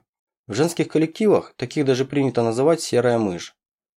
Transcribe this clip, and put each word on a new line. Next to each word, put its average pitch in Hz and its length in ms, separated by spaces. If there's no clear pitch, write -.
В 104 80
женских 160 340
коллективах 160 680
таких 139 280
даже 135 220
принято 135 360
называть 135 380
серая 120 380
мышь. 95 360